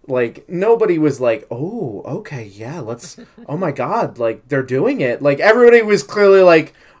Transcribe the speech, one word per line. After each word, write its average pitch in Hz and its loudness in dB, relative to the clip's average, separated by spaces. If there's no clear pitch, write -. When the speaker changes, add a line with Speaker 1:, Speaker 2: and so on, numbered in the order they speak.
Speaker 1:
like, 127 -4
nobody 180 0
was 147 0
like, 117 -2
"Oh, 143 -10
okay, 120 -12
yeah, 110 -14
let's, 117 -14
Speaker 2:
<laughs> 233 -20
Speaker 1:
oh 151 -10
my 175 -4
God, 151 -6
like, 113 -4
they're 135 -2
doing 170 -2
it." 123 -2
Like, 143 0
everybody 233 4
was 208 0
clearly 196 4
like, 165 4